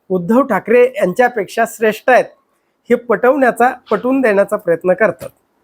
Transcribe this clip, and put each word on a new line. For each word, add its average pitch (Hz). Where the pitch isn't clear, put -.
उद्धव 185
ठाकरे 233
यांच्यापेक्षा 226
श्रेष्ठ 220
आहेत 233
हे 233
पटवण्याचा, 240
पटवून 254
देण्याचा 202
प्रयत्न 180
करतात. 180